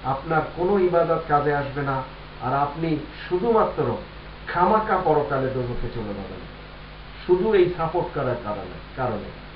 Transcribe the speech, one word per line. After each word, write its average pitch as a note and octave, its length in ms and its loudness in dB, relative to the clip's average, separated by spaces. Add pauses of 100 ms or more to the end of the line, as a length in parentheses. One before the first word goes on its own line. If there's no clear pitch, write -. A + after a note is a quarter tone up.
আপনার D#3 380 0 (140)
কোনো F#3+ 240 2
ইবাদত E3+ 480 4
কাজে D3 280 4
আসবে C#3 260 -2
না, C3+ 220 0 (380)
আর B2 120 -2
আপনি D3 440 0 (320)
শুধুমাত্র F3+ 680 2 (500)
খামাকা F3+ 580 4
পরকালে C#3+ 420 2
দোজখে A#2+ 480 -2
চলে G#2 120 -4
যাবেন, G2 340 -8 (880)
শুধু G3+ 260 4
এই F3+ 240 6
সাপোর্ট E3 360 0
করার B2+ 300 0
কারণে, F#2 340 -6 (180)
কারণে। G#2+ 500 -4 (120)